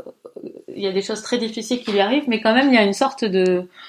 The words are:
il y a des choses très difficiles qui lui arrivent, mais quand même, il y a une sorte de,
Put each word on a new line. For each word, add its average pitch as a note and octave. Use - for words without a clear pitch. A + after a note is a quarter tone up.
il G3+
y G3
a F#3+
des F#3+
choses G#3+
très -
difficiles A3+
qui A3
lui G3
arrivent, C4+
mais A3
quand A3
même, C4+
il B3+
y -
a G#3+
une G3+
sorte C4+
de, F#3